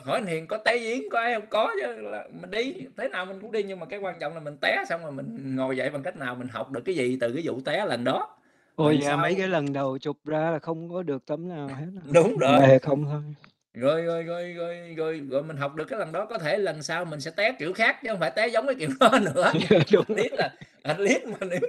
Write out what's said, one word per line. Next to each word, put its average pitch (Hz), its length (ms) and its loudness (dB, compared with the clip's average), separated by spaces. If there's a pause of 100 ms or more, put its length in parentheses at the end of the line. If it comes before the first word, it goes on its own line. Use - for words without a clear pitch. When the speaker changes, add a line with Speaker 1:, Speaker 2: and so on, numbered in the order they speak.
Speaker 1:
hỏi 147 120 0
anh 240 100 -4
Hiền 160 200 -4
có 208 100 -6
té 226 200 2
giếng, 233 340 -4
có 233 80 0
ai 233 140 0
không? 214 160 -4
Có 220 320 0
chứ, 247 200 -4
là 208 260 -10 (140)
mình 180 100 -14
đi, 233 220 -2 (240)
thế 233 100 -4
nào 190 180 -6
mình 190 160 -12
cũng 220 100 -14
đi, 214 120 0
nhưng 190 160 -10
mà 165 60 -12
cái 196 140 -10
quan 180 200 -6
trọng 156 140 -6
là 165 60 -10
mình 147 220 -10
té - 280 2
xong 170 140 -4
rồi 156 80 -8
mình 135 440 -8
ngồi 131 220 0
dậy 127 120 0
bằng 143 140 -6
cách 175 140 -8
nào, 127 180 -6
mình 123 120 -8
học 110 240 -8
được 135 140 -6
cái 190 100 -2
gì 127 260 0
từ 120 120 0
cái 151 120 -4
vụ 123 200 -4
té 170 200 -2
lần 123 180 -2
đó. 143 340 -2 (380)
Speaker 2:
Ôi, 156 180 6
Speaker 1:
Lần 143 100 4
Speaker 2:
dạ, 143 120 2
mấy 156 160 2
Speaker 1:
sau 190 80 0
Speaker 2:
cái 190 80 0
lần 147 260 0
đầu 135 240 -2
chụp 143 280 -6
ra 156 260 0
là 156 80 -2
không 165 300 -6
có 180 140 -6
được 143 220 -4
tấm 151 240 -6
nào 151 180 -8
hết 139 180 -10 (100)
á. 190 60 -14 (120)
Speaker 1:
Đúng 170 240 8
rồi. 135 300 6
Speaker 2:
Về 131 120 12
không 147 260 0
thôi. 147 160 -4 (520)
Speaker 1:
Rồi, 147 280 2
rồi, 170 220 -2
rồi, 175 300 -8
rồi, 170 440 -10
rồi, 160 320 -4
rồi 139 140 0
mình 160 140 -8
học 143 180 -4
được 156 100 -6
cái 220 140 -6
lần 160 120 -6
đó, 185 140 -4
có 226 120 -6
thể 170 200 -2
lần 160 260 -2
sau 165 220 -4
mình 156 160 -8
sẽ 156 100 -8
té 214 280 0
kiểu 165 140 -4
khác, 233 300 2
chứ 226 60 -4
không 208 100 -2
phải 165 120 0
té 220 160 2
giống 226 180 2
cái 269 100 0
kiểu 156 200 -4
<laughs> - 40 0
đó 247 220 8
nữa. 175 380 2
Speaker 2:
<laughs> 175 100 2
Dạ, 196 100 10 (140)
đúng 175 140 8
Speaker 1:
Anh 214 100 0
biết 240 140 2
Speaker 2:
rồi. - 80 -8
Speaker 1:
là, 175 100 0 (340)
anh 151 140 -2
biết 208 300 2
mà 208 100 -8 (120)
nếu 175 200 -2